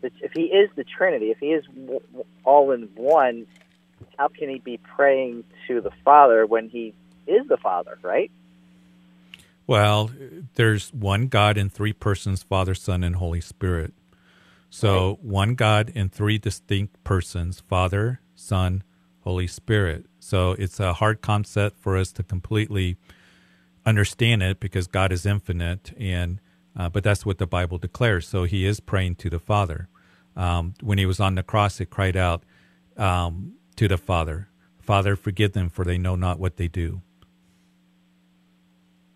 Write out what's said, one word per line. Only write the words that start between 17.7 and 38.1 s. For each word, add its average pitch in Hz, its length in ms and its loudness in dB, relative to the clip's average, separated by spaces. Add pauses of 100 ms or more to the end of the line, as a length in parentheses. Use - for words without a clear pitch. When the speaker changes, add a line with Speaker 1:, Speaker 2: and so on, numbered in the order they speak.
Speaker 2:
Son, 92 480 -2 (400)
Holy 92 240 -4
Spirit. 90 600 -2 (140)
So 90 320 2
it's 92 260 -6
a 95 160 0
hard 110 280 0
concept 104 580 -2
for 95 160 -2
us 95 160 -2
to - 100 -8
completely 95 760 -2 (880)
understand 110 560 2
it 92 180 -2
because 92 260 -4
God 95 260 0
is 87 120 -2
infinite, 92 760 -4
and, 90 420 -4 (360)
uh, 87 140 -4
but 95 120 -2
that's 101 220 0
what 98 140 -2
the 95 80 -2
Bible 87 320 -2
declares. 92 500 -2
So 92 160 -2
he 92 220 0
is 101 140 -2
praying 92 360 -4
to - 140 -8
the 85 80 -4
Father. 92 500 -2 (480)
Um, 87 460 -2
when 104 160 0
he 95 80 2
was 92 120 0
on 95 160 2
the 92 80 -2
cross, 104 360 0
he 92 80 -6
cried 92 300 -2
out, 87 260 0 (540)
um, 90 580 -2 (220)
to 107 120 2
the 92 80 0
Father, 82 520 -2 (320)
"Father, 98 360 2
forgive 104 360 -2
them, 90 180 -2
for 90 140 -4
they 90 120 0
know 92 200 -2
not 90 220 -2
what 92 180 -4
they 87 120 -2
do." 87 320 -6 (2250)